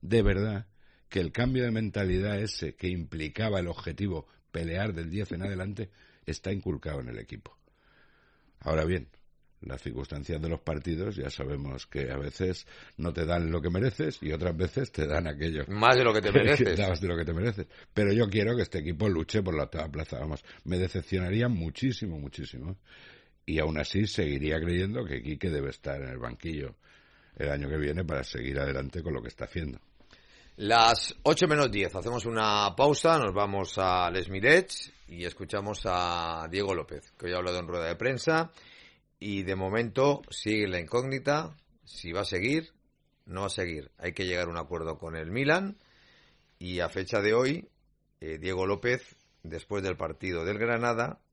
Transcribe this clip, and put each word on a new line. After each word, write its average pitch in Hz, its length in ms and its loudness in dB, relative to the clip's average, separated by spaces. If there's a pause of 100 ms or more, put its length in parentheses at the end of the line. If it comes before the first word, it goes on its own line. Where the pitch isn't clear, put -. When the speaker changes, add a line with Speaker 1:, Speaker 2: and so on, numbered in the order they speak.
Speaker 1:
de 110 220 4
verdad 101 440 2 (420)
que 95 120 0
el 85 100 0
cambio 127 320 2
de 120 80 0
mentalidad 101 720 0
ese 101 340 -6
que 92 140 -4
implicaba 90 720 -2
el 87 80 -2
objetivo 85 580 -4 (240)
pelear 85 420 -2
del 82 160 -6
diez 98 220 -4
en 87 120 -6
adelante 98 480 -6 (360)
está 78 260 -6
inculcado 76 480 -4
en 60 100 -8
el 55 80 -10
equipo. - 380 -14 (1040)
Ahora 78 240 0
bien, 87 240 -2 (520)
las 65 200 -10
circunstancias 71 600 -6
de 80 60 -2
los 82 120 -2
partidos 82 540 -4
ya 67 160 -6
sabemos 69 560 -6
que 69 240 -4
a 67 60 -4
veces 73 500 -4 (300)
no 82 160 -2
te 85 120 0
dan 82 280 2
lo 85 80 0
que 80 100 0
mereces 127 500 0
y 76 120 -4
otras 82 240 0
veces 92 340 0
te 78 160 -2
dan 80 220 0
aquello 76 400 -2
Speaker 2:
Más 113 280 8
de 127 60 6
lo 117 100 6
que 107 80 6
te 98 80 2
Speaker 1:
<laughs> 101 40 2
que 113 60 8
Speaker 2:
mereces. 110 400 6
Speaker 1:
das 92 220 2
de 95 60 -2
lo 87 100 2
que 82 80 0
te 78 80 -2
mereces. 98 340 -2 (280)
Pero 101 180 4
yo 110 160 4
quiero 107 280 2
que 117 60 2
este 87 180 -2
equipo 82 280 0
luche 87 320 2
por 92 140 0
la 73 100 2
octava 80 240 -4
plaza. 73 300 -6
Vamos, 73 260 -4 (200)
me 90 140 0
decepcionaría 92 680 0
muchísimo, 92 720 -2
muchísimo. 71 580 -8 (680)
Y 78 140 0
aún 78 180 2
así 95 280 0
seguiría 76 520 0
creyendo 92 460 0
que 69 180 -6
Quique 76 280 -4
debe 69 200 -2
estar 69 320 -6
en 65 60 -8
el 64 100 -8
banquillo 65 560 -8 (640)
el 71 140 -2
año 71 180 -2
que 76 80 -2
viene 76 260 -2
para 76 220 -2
seguir 65 340 -4
adelante 69 440 -4
con 80 120 -4
lo 60 80 -6
que 58 60 -10
está 62 160 -10
haciendo. 76 340 -6 (800)
Speaker 2:
Las 113 680 6
ocho 156 240 6
menos 147 240 4
diez. 101 240 0
Hacemos 117 320 -4
una 104 500 2
pausa, 147 420 6
nos 110 140 2
vamos 98 460 0
a 90 320 4
Les 90 180 -2
Mirets 127 640 4 (140)
y 85 180 -10
escuchamos 101 600 -6
a 87 640 0
Diego 95 240 0
López, 76 420 -8
que - 100 -8
hoy 87 60 -2
ha 90 40 0
hablado 90 240 0
en 85 80 -6
rueda 85 180 -2
de 87 80 0
prensa. 147 560 0 (760)
Y 98 200 -2
de 95 100 0
momento 113 680 0 (100)
sigue 107 360 0
la 90 140 -2
incógnita, 135 720 -2 (300)
si - 260 -12
va 92 120 -2
a - 20 0
seguir, 131 460 -2 (540)
no 90 180 -6
va 101 40 -2
a 98 40 -2
seguir. 82 480 -6
Hay 87 160 -6
que 95 120 -4
llegar 87 220 0
a - 20 -6
un 85 80 -6
acuerdo 82 400 -6
con 82 160 -10
el 80 160 -6
Milan 156 460 2 (840)
y 90 220 -4
a 85 80 0
fecha 95 320 -2
de 107 120 4
hoy, 131 360 2 (520)
eh, 80 180 -8
Diego 92 280 0
López, 120 480 0 (300)
después 85 400 -6
del 92 120 0
partido 82 480 -4
del 101 140 -2
Granada 117 600 0 (120)